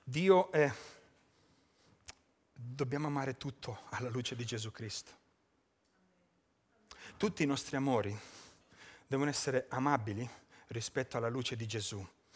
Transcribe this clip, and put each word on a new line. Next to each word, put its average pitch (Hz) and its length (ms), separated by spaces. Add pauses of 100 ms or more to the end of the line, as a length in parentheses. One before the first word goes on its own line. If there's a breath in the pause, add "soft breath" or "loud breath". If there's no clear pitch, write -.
Dio 185 460
è, 147 180 (1800 loud breath)
dobbiamo 131 540
amare 135 320
tutto 123 500
alla 120 220
luce 117 260
di 120 80
Gesù 110 260
Cristo. - 400 (2000 loud breath)
Tutti - 260
i 156 40
nostri 139 300
amori 120 380 (920 loud breath)
devono 139 240
essere 131 400
amabili 123 580 (400 loud breath)
rispetto 127 480
alla 117 140
luce 123 260
di 113 100
Gesù. 104 400 (300 loud breath)